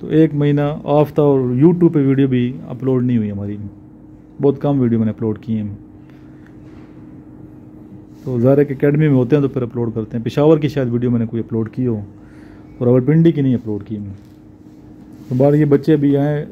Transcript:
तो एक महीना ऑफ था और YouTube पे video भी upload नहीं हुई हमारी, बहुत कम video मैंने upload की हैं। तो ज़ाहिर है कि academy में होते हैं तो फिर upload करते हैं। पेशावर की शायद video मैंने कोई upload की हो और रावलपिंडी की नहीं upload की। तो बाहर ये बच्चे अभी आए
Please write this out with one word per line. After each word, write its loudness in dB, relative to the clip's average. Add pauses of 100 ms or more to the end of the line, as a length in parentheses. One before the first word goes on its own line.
तो -10
एक 2
महीना 0
ऑफ 0
था 2
और 2 (140)
YouTube 4
पे 2
video 2
भी -2 (140)
upload -2
नहीं 0
हुई -2
हमारी, -8 (840)
बहुत 2
कम 0
video 2
मैंने -2
upload -4
की -8
हैं। -6 (2500)
तो -4
ज़ाहिर 4
है 4
कि -8
academy 0
में 2
होते 2
हैं 2
तो 0
फिर -6
upload -6
करते -8
हैं। -8
पेशावर 2
की -2
शायद -4
video -2
मैंने 0
कोई -6
upload -4
की -6
हो -2
और -12
रावलपिंडी 4
की -2
नहीं 2
upload -6
की। -10 (1300)
तो -6
बाहर 4
ये 4
बच्चे 2
अभी 2
आए -2